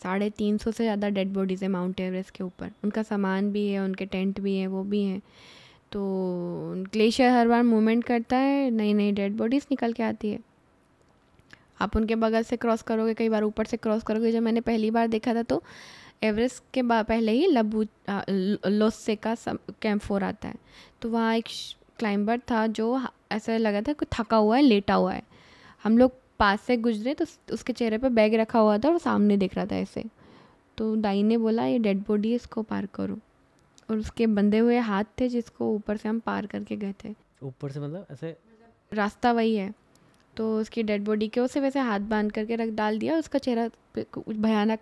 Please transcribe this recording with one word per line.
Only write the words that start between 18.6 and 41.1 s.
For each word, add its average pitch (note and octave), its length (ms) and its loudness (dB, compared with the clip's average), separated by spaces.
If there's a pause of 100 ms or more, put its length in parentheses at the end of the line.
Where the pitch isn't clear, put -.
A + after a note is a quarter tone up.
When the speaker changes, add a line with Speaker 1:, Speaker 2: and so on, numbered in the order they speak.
Speaker 1:
लोस्से G#3+ 480 0
का A3 200 -4
सम-, - 460 -8
कैंप G#3 200 0
फ़ोर G3 220 -2
आता F#3 240 -6
है, - 80 -12 (460)
तो A3+ 80 -6
वहाँ A3+ 260 0
एक A3+ 120 -2
श-, - 280 -14 (240)
क्लाइंबर G#3+ 400 0 (120)
था, A3 160 2
जो A3+ 280 -2
ह-, C4 120 -4 (240)
ऐसा A3+ 260 -2
लगा G#3 240 0
था C#4+ 120 -2
कि D4+ 120 -6 (140)
थका A3+ 180 2
हुआ G#3+ 200 4
है, C#4+ 40 6
लेटा G3+ 320 4
हुआ F#3 200 2
है। - 100 -8 (600)
हम A3 140 4
लोग B3+ 160 6 (260)
पास G#3 220 2
से B3 160 0
गुजरे, A3+ 360 -2
तो D#4+ 120 -4
उस-, - 260 -12
उसके A#3 220 -6
चेहरे A3 240 -2
पर B3+ 120 0
बैग A3 260 4
रखा A3 240 2
हुआ G#3+ 180 6
था C#4 120 2
और E4+ 80 4
सामने G#3 400 4
देख F#3 180 0
रहा F#3 100 -2
था G3 100 -4
ऐसे। - 280 -6 (760)
तो A3 180 -2
दाई G#3 280 0
ने A3 140 4
बोला, A3+ 280 0
"ये C4 140 2
डेड G3+ 180 2
बॉडी G#3 320 0
है, A#3+ 60 2
इसको - 260 -6
पार G3+ 240 -6
करो।" G3 340 -8 (720)
और A3 80 -2
उसके A3+ 300 -2
बंधे G#3 300 4
हुए A#3+ 200 4
हाथ G#3+ 260 0 (160)
थे B3+ 100 0
जिसको A#3 460 -4
ऊपर G#3 220 -4
से G#3+ 120 -6
हम A3+ 100 -2
पार G3+ 260 -6
करके G#3 300 -8
गए G3+ 180 -6 (100)
थे। - 120 -12 (280)
Speaker 2:
ऊपर C3+ 280 -10
से D3 80 -10
मतलब D#3+ 320 -10
ऐसे? D#3+ 260 -12 (560)
Speaker 1:
रास्ता G#3+ 380 0
वही A3+ 240 2
है, G3+ 180 -4 (640)
तो A3 220 -2
उसकी A3 240 -4
डेड G#3 200 -2
बॉडी G#3+ 240 0